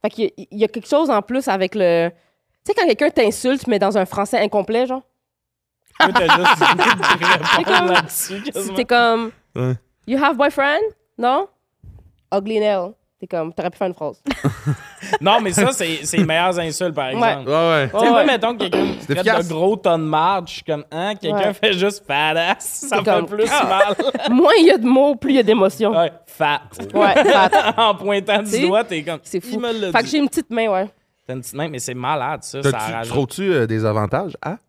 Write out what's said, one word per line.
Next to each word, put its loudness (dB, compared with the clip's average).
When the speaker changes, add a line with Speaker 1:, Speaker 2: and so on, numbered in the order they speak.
Speaker 1:
Fait -2
qu'il -4
y 0
a, -2
il -12
y 2
a 0
quelque -8
chose 2
en 2
plus -4
avec -2
le, 2
tu -20
sais, 0
quand 2
quelqu'un 2
t'insulte, 0
mais 0
dans 0
un 2
français -4
incomplet, 0
genre. -8
Speaker 2:
Toi, 6
t'as 6
juste 4
<laughs> -
Speaker 1:
C'est 2
Speaker 2:
répondre 2
Speaker 1:
comme, 2
Speaker 2:
là-dessus, -2
quasiment. -6
Speaker 1:
c'était -2
comme, 2
Speaker 3:
Ouais. -2
Speaker 1:
You 0
have 2
boyfriend ? 0
Non ? -2
Ugly -2
nail. 0
T'es -16
comme, -6
t'aurais -4
pu -20
faire -2
une -6
phrase. -10
Speaker 2:
<laughs> -4
Non, 4
mais -4
ça, 2
c'est, -4
c'est -6
les 2
meilleures 0
insultes, -4
par -4
Speaker 1:
Ouais. -6
Speaker 2:
exemple. 0
Speaker 3:
Ouais, 0
ouais. 2
Speaker 2:
Tu -6
sais, 0
Speaker 1:
Ouais, 4
Speaker 2:
moi, 4
Speaker 1:
ouais. 4
Speaker 2:
mettons, 0
quelqu'un -2
Speaker 3:
C'est -6
Speaker 2:
traite -2
Speaker 3:
efficace. 0
Speaker 2:
de -6
gros 0
tas 0
de -2
marde, -2
je -14
suis -14
comme, -6
hein, -6
quelqu'un -2
Speaker 1:
Ouais. -4
Speaker 2:
fait -2
juste -2
fadass, 0
ça -2
Speaker 1:
T'es -4
Speaker 2:
fait 0
Speaker 1:
comme, 0
Speaker 2:
plus -2
Speaker 1:
ah. 2
Speaker 2:
mal. -2
Speaker 1:
<laughs> -4
Moins 6
il 8
y 8
a 4
de -4
mots, 4
plus -4
il 4
y 4
a 4
d'émotions. 2
Speaker 2:
Ouais, 2
fat. -2
Speaker 1:
Ouais, 4
fat. 4
Speaker 2:
<laughs> -
En 2
pointant -2
du -2
Speaker 1:
Tu -8
sais, 0
Speaker 2:
doigt, 2
t'es -6
comme, -8
Speaker 1:
c'est -8
fou. -14
Speaker 2:
il -6
me -4
l'a -4
Speaker 1:
Fait 2
que 0
Speaker 2:
dit. -8
Speaker 1:
j'ai 0
une 2
petite -6
main, -2
ouais. -2
Speaker 2:
T'as -8
une -10
petite -16
main, -6
mais -10
c'est -8
malade, -4
ça, -12
Speaker 3:
T'as-tu, 0
Speaker 2:
ça -6
rajoute. -8
Speaker 3:
trouves-tu, -2
euh, 2
des -2
avantages -2
à ? -8